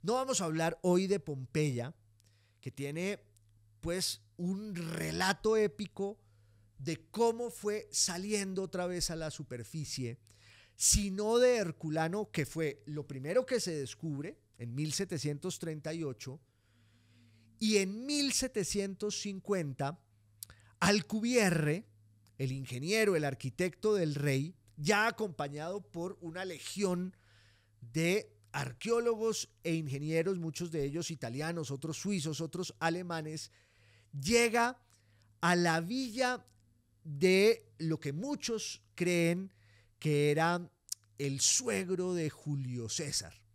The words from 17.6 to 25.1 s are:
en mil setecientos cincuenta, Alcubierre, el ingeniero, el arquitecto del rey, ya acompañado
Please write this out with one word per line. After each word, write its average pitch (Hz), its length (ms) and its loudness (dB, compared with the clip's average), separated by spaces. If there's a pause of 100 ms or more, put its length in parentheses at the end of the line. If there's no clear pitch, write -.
en 202 300 0
mil 285 260 2
setecientos 208 880 -2
cincuenta, 180 800 -4 (800)
Alcubierre, 202 1080 2 (500)
el 131 160 -2
ingeniero, 165 640 0
el 151 80 2
arquitecto 165 680 0
del 160 200 2
rey, 143 420 0 (200)
ya 202 300 2
acompañado 170 720 -4